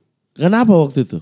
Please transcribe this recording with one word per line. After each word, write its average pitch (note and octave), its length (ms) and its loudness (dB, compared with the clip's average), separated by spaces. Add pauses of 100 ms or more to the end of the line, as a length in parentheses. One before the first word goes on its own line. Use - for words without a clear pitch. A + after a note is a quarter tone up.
(320)
Kenapa G#3+ 400 0
waktu C#3+ 320 0
itu? E2+ 180 -12